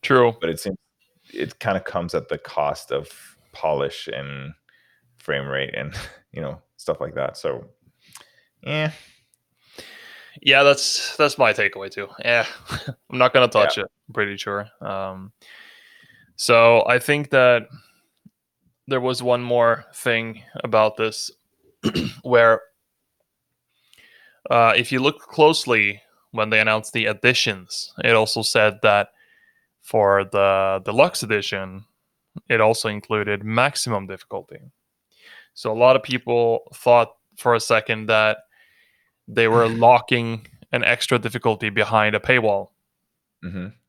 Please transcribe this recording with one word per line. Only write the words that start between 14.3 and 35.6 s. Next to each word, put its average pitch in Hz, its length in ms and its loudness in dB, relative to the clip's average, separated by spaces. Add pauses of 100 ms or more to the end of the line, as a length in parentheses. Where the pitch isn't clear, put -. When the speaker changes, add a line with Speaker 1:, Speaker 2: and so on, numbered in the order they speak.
Speaker 1:
sure. 104 300 -8 (140)
Um, 98 500 -12 (1040)
so 117 520 6
I 123 120 2
think 147 300 -2
that 123 380 4 (1200)
there 131 140 -2
was 123 220 -2
one 123 200 2
more 120 500 2
thing 113 480 -4 (220)
about 107 340 2
this - 340 -4 (520)
<clears throat> - 400 -4
where, 117 380 4 (1900)
uh, 117 260 4
if 117 160 -2
you 131 80 -2
look 139 200 0
closely 117 840 2 (300)
when 110 180 -2
they 107 100 2
announced 110 340 0
the 113 120 -2
editions, 107 880 -4 (100)
it 117 100 2
also 110 280 0
said 107 400 2
that 101 280 2 (720)
for 98 440 2
the 98 600 0
deluxe 123 380 0
edition, 98 640 -6 (640)
it 117 100 0
also 110 300 0
included 104 540 -6
maximum 113 640 -4
difficulty. - 520 -14 (920)
So - 180 -8